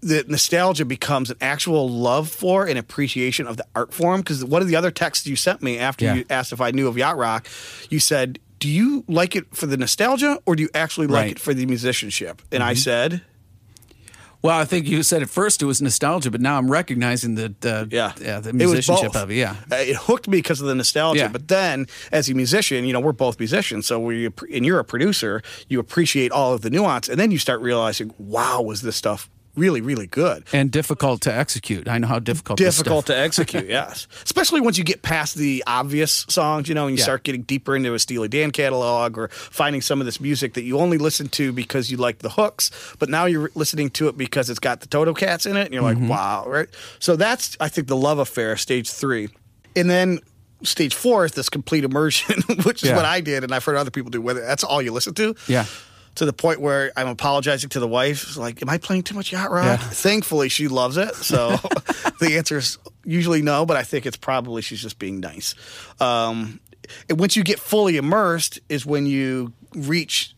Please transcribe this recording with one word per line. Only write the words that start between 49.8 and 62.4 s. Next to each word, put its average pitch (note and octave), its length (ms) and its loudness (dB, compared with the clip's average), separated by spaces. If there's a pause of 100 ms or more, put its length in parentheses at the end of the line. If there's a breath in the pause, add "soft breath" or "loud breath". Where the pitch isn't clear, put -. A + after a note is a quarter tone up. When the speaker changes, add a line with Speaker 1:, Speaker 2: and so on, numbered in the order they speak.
Speaker 1:
then F3+ 300 4 (420)
stage - 320 0
four A3+ 300 4
is D#3+ 80 -2
this C3 160 -4
complete C#3+ 340 -2
immersion, D3 600 0
<laughs> F#3+ 200 0
which A#3 220 2
is C3+ 60 6
Speaker 2:
Yeah. B2 60 6
Speaker 1:
what E3 100 4
I F3 140 2
did, C#3+ 220 -2
and B2+ 100 -4
I've B2+ 120 -2
heard D3+ 100 0
other C#3 160 0
people A#2+ 200 -6
do, A#2+ 100 -4
whether B2 200 -2
that's B2+ 220 -2
all C#3+ 180 2
you A#2+ 120 -2
listen B2 220 -4
to. G#3+ 200 0 (140 loud breath)
Speaker 2:
Yeah. B2 160 4 (520 loud breath)
Speaker 1:
To - 80 0
the C#3+ 80 2
point D#3+ 280 2
where C#3 360 0
I'm C3 100 -2
apologizing C#3 640 0
to - 80 -4
the A#2+ 80 0
wife, C#3 500 0
like, A#2+ 240 -8
"Am C3 80 -6
I D3+ 100 0
playing F#3 260 -2
too G3+ 100 -8
much G3+ 160 -6
yacht F#3 220 -4
rock?" F3+ 140 2
Speaker 2:
Yeah. A#2+ 100 4
Speaker 1:
Thankfully, D3+ 720 0
she D3 180 0
loves C3 300 2
it. G3+ 180 -2
So A#2 360 0 (360)
<laughs> - 340 -4
the D#3 160 2
answer D#3 220 0